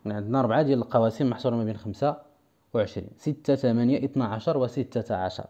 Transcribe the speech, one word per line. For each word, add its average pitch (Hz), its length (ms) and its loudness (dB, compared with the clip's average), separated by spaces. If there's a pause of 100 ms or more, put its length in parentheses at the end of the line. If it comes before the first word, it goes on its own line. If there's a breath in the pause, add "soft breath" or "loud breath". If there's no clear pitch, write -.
يعني 104 140 -2
عندنا 113 220 0
أربعة 120 220 4
ديال 135 160 2
القواسم 117 520 2
محصورة 117 260 -2
ما 113 80 0
بين 107 120 -4
خمسة 135 400 -4 (580)
وعشرين، 104 420 -2
ستة، 147 380 -2
ثمانية، 123 500 2
اثنا 131 220 -2
عشر 110 320 -2
وستة 120 580 -2
عشر. 92 340 -4